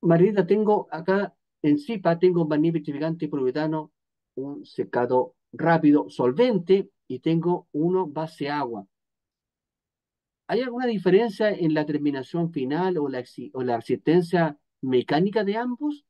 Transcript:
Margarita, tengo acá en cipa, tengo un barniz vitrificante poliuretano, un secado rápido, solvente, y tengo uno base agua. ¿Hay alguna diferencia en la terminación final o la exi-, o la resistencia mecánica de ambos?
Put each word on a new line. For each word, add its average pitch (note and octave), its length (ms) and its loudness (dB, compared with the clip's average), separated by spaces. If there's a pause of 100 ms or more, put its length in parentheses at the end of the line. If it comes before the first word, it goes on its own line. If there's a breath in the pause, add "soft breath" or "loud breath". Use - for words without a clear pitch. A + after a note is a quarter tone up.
Margarita, F3+ 460 4
tengo G#3 460 2
acá F#3+ 420 -2 (280)
en D3 160 4
cipa, F3 380 -2
tengo F3 260 2
un D#3 60 -2
barniz D#3 240 2
vitrificante D#3 540 -4
poliuretano, D3 640 -4 (460)
un C#3 280 -10
secado B2 680 -2 (160)
rápido, D#3+ 580 2
solvente, F#3+ 840 0 (180)
y B2+ 100 -10
tengo E3 540 -2
uno F3 340 0
base D3+ 440 -8
agua. A#2+ 360 -6 (1600)
¿Hay G3+ 140 0
alguna B3 260 -4
diferencia G#3+ 640 2
en E3+ 240 0
la D3+ 100 0
terminación D3 680 -2
final D#3+ 460 -2
o C#3+ 100 -2
la C3 100 -6
exi-, B2 340 -12
o C3 120 -6
la A#2+ 140 0
resistencia D#3+ 800 0 (240)
mecánica C#3+ 600 0
de G3+ 140 -2
ambos? B3 540 -6